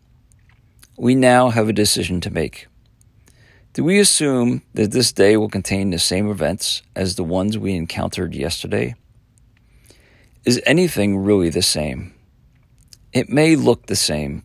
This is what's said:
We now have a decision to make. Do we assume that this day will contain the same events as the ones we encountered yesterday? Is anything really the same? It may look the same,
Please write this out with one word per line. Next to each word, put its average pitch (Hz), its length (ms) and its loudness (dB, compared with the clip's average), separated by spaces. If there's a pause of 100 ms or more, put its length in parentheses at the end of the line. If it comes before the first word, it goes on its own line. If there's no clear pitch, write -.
(960)
We 123 160 2
now 127 380 4
have 110 180 0
a 110 40 0
decision 90 480 -2
to 82 100 -8
make. 80 360 -6 (1040)
Do 135 120 -2
we 190 140 4
assume 135 640 2 (100)
that 107 180 0
this 127 220 0
day 101 240 6
will 107 100 0
contain 95 440 -4
the 85 80 -2
same 101 300 -2
events 92 540 -4 (100)
as 92 220 -4
the 95 80 -4
ones 92 340 -2
we 101 160 -4
encountered 82 640 -6
yesterday? 104 600 -6 (1500)
Is 123 220 0
anything 120 520 2
really 95 320 2
the 85 120 -2
same? 76 520 -4 (1000)
It 127 160 -2
may 156 260 4
look 123 300 2
the - 100 -4
same, 76 500 -4